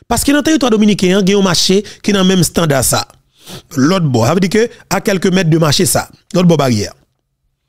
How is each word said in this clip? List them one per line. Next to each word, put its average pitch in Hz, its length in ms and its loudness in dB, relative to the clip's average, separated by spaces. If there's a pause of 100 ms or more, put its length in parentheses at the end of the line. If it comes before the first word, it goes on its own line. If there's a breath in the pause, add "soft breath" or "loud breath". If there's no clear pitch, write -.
parce - 160 -2
que 285 80 0
dans 294 60 2
le 294 40 -2
territoire 302 300 0
dominicain, 208 520 2
il 180 60 0
y 202 40 2
a 208 40 2
un 196 40 0
marché 190 420 0 (180 loud breath)
qui - 80 -4
est 202 40 0
dans 196 80 2
le 185 40 2
même 190 160 2
standard 147 400 0
ça. - 240 -4 (680 loud breath)
L'autre 160 300 0
bord, 117 200 0
ça 147 80 0
veut 196 60 0
dire 185 100 0
que 220 180 0 (220 loud breath)
à 196 100 -2
quelques 196 280 -2
mètres 180 220 0
de 165 80 2
marché 160 280 0
ça, - 240 -4 (240)
l'autre 175 140 2
bord 170 80 4
barrière. 123 380 -2 (760)